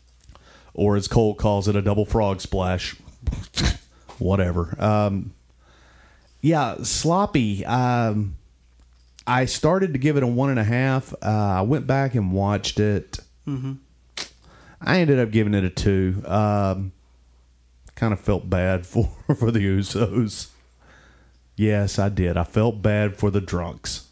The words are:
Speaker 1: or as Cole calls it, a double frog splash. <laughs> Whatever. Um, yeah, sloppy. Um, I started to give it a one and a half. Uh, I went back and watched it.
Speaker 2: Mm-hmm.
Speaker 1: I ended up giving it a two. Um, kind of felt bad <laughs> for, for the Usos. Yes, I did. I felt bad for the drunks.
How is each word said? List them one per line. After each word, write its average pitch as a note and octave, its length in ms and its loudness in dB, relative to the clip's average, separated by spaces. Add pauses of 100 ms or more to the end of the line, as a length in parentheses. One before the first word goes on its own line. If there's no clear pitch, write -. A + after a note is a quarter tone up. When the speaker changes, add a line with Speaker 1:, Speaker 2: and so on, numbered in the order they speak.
(720)
Speaker 1:
or G2+ 220 2
as G2+ 120 -2
Cole G#2+ 280 2
calls G2+ 320 0
it, G#2 80 2
a G#2 80 0
double G2+ 220 2
frog G2+ 360 0
splash. F#2 540 -4 (680)
<laughs> - 560 -4
Whatever. F2 600 0
Um, G#2 540 0 (1080)
yeah, C#3 400 0
sloppy. D3+ 840 0
Um, A2+ 680 0 (920)
I B2+ 180 2
started F3+ 480 0
to C3+ 60 -2
give C#3+ 180 2
it C3 60 2
a B2 40 2
one B2 220 0
and C3 100 0
a G#2+ 40 2
half. B2+ 580 0
Uh, - 60 -6 (320)
I - 20 2
went C3 240 0
back C3+ 300 0
and G2 180 0
watched G2 460 0
it. G#2 400 0 (280)
Speaker 2:
Mm-hmm. C3+ 260 -6 (1080)
Speaker 1:
I D#3+ 180 2
ended C#3+ 200 4
up A2 120 0
giving G#2+ 220 2
it G2 120 2
a F2+ 40 0
two. F#2+ 560 0
Um, G2 680 0 (1000)
kind A2 180 0
of F#2 80 -2
felt F#2 280 -2
bad F#2 380 0
<laughs> - 0 -
for, - 220 0 (280)
for A#2 140 0
the A2+ 80 2
Usos. G2+ 880 -2 (1080)
Yes, G#2 420 0
I G2 100 2
did. F2+ 280 0
I E2+ 80 0
felt G#2+ 360 0
bad G#2 360 0
for G#2 120 2
the G2 120 0
drunks. - 720 -8